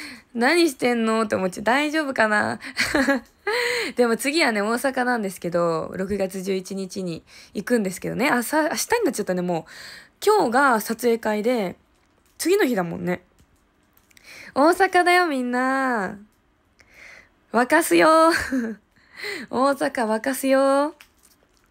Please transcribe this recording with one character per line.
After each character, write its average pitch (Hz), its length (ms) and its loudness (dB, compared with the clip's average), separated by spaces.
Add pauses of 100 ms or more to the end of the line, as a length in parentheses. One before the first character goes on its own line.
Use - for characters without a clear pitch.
(320)
「何 311 360 2
し 262 60 -4
て 247 180 0
ん 233 140 0
の？」 220 160 0
っ 220 40 0
て 214 80 -2
思 185 120 0
っ 185 40 -2
ち - 80 -12
ゃ - 40 -10
う。 - 20 -10
大 277 260 0
丈 311 120 -2
夫 269 120 -6
か 226 140 2
な？ 214 340 0
<laughs> 392 1300 -4
で 240 100 4
も 226 100 0
次 294 260 -2
は 254 100 2
ね、 208 80 -2
大 214 140 -2
阪 254 300 -2
な 247 120 0
ん 220 60 -4
で 196 80 -4
す - 100 -16
け 175 100 -6
ど、 170 460 -2
六 196 200 -4
月 190 260 -4
十 196 120 -4
一 190 200 -8
日 190 280 -8
に 165 200 -8 (320)
行 202 100 -8
く 247 140 2
ん 214 40 0
で 190 80 -2
す - 100 -12
け 175 100 -8
ど 160 40 -8
ね。 226 140 -2
あ、 247 140 0
さ-、 302 260 0
明 - 0 -
日 - 60 -4 (240)
に 466 60 0
な 294 60 2
っ - 40 -8
ち 214 60 -6
ゃ - 20 -4
っ - 40 -4
た 185 80 -2
ね、 180 80 -2
も 175 260 -4
う。 - 560 -20
今 403 220 4
日 233 40 0
が 247 300 4
撮 226 260 -4
影 226 120 2
会 214 240 -2
で、 220 340 -2 (600)
次 349 200 2
の 403 100 4
日 247 80 0
だ 190 80 0
も 170 140 -4
ん 180 80 -8
ね。 180 180 -4 (1300)
大 294 160 6
阪 359 340 4
だ 349 80 4
よ、 359 140 4
み 269 160 -2
ん 247 80 -4
な。 254 680 -2 (1300)
沸 240 140 2
か 311 160 4
す 339 140 2
よ。 320 340 6 (540)
<laughs> - 680 -14
大 269 200 2
阪 277 200 -2
沸 220 300 -2
か 262 140 -4
す 269 120 -6
よ。 269 480 2 (760)